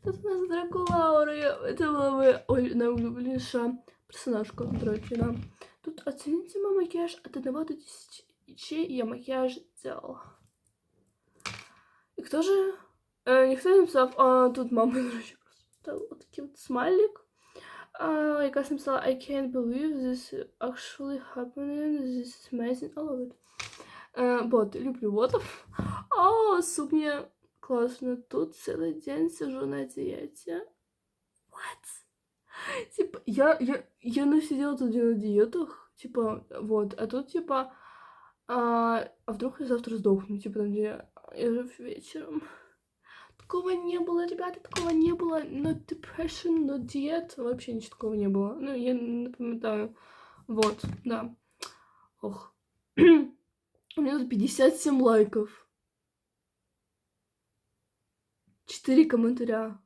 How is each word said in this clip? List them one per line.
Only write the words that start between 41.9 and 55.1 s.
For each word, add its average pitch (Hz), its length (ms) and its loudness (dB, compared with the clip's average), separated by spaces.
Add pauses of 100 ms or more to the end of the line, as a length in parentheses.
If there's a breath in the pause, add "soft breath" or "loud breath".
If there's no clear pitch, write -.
Такого 370 340 -4
не 349 280 -2
было, 339 280 0
ребята, 349 340 -6
такого 339 320 -4
не 330 200 4
было. 330 300 -2
No 294 320 -4 (120)
depression, 330 800 -4
no 277 120 -2
diet. 294 580 -4
Вообще 247 360 -6
ничего 220 180 -8
такого 220 240 -6
не 208 140 0
было. 196 320 0
Ну, 277 140 -4
я 247 200 0
не 240 340 -4
пам'ятаю. 226 640 -4 (520 loud breath)
Вот, 214 380 0 (200)
да. 233 300 -6 (880 loud breath)
Ох. 196 320 -10 (420)
<clears throat> 311 400 10 (600)
У 302 40 2
меня 285 160 2
тут 247 100 -2
пятьдесят 247 480 4
семь 277 240 2
лайков. 214 640 4 (3000)